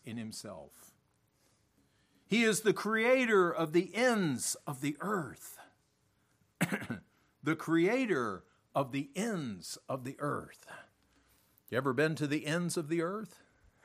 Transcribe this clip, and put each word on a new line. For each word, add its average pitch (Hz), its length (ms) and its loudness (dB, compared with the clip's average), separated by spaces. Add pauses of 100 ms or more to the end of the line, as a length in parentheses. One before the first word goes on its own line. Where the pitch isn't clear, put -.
in 117 140 -10
himself. 101 760 -12 (1300)
He 233 180 4
is 214 160 4
the 208 140 4
creator 220 760 4
of 160 220 0
the 175 240 2
ends 202 640 2 (100)
of 131 140 -6
the 143 180 -2
earth. 165 580 -6 (1000)
<clears throat> - 80 2 (720)
The 151 140 2
creator 165 880 2 (320)
of 135 160 0
the 139 240 -4
ends 156 640 -4 (100)
of 127 160 -6
the 135 160 -10
earth. - 480 -6 (1000)
You 110 80 -2
ever 135 160 2
been 156 220 2
to 147 120 -2
the 147 180 -2
ends 170 300 -2
of 156 140 -4
the 165 120 -2
earth? 196 380 -8 (460)